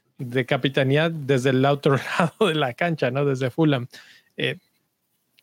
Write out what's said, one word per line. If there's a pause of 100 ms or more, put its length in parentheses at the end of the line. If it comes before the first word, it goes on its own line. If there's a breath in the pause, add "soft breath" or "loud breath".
(180 soft breath)
de
capitanía
desde
el
otro
<laughs>
lado
de
la
cancha,
¿no?
Desde
Fulham. (500 loud breath)
Eh, (840)